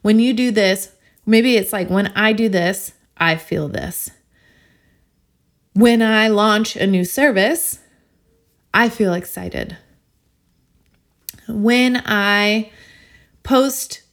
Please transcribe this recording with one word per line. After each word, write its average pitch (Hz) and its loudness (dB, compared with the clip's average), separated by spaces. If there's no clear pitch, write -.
When 214 4
you 240 2
do 247 0
this, 196 0
maybe 233 4
it's 196 -2
like, 185 -4
When 190 0
I 214 2
do 220 0
this, 190 -2
I 165 0
feel 160 -6
this. - -10
When 233 4
I 220 2
launch 214 0
a - -2
new 190 0
service, 262 0
I 226 2
feel 202 -2
excited. 175 -10
When 240 0
I 208 0
post - -2